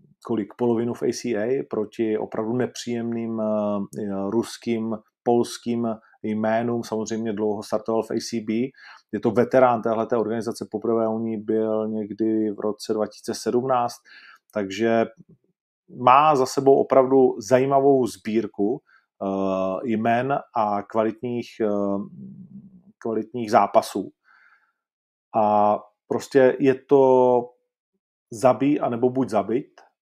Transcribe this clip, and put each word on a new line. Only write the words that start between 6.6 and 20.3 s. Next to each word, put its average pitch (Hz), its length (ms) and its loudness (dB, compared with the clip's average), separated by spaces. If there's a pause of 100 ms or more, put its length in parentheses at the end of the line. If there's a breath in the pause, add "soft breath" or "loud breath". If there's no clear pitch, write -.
Samozřejmě 110 500 -6
dlouho 104 300 -4
startoval 110 400 -4
v - 80 -12
A 117 80 -4
C 113 220 -8
B. 113 300 -4 (400 loud breath)
Je 107 80 -4
to 117 120 0
veterán 120 500 4
téhleté 113 360 -2
organizace, 107 540 -4
poprvé 113 360 -2
u 110 120 -2
ní 113 180 -6
byl 110 500 -2
někdy 110 640 -2
v 98 80 -10
roce 107 340 -4
dva 107 140 -2
tisíce - 260 -10
sedmnáct, 120 640 -2 (560 loud breath)
takže 110 520 0 (920)
má 139 380 6
za 131 100 2
sebou 139 340 4
opravdu 131 580 4
zajímavou 135 680 4
sbírku, 107 760 -2 (420 soft breath)
eh, 95 600 -2
jmen 117 560 0 (160)